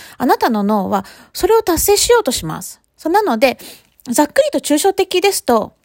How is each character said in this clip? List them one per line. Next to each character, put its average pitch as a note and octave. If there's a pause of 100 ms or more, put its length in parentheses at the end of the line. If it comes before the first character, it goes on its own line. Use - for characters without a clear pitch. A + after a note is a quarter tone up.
(180)
あ -
な F4+
た F4+
の G#3+
脳 G3+
は G3 (280)
そ -
れ G#4+
を A4+
達 E4
成 G4+
し -
よ A#4+
う G#4+
と C4
し G3+
ま E3
す。 - (160)
そ -
う、 -
な G4+
の D4+
で、 A3+ (520)
ざ C#4+
っ D4
く -
り D4+
と D4
抽 D4
象 F#4+
的 F#4
で G4
す -
と A3+ (120)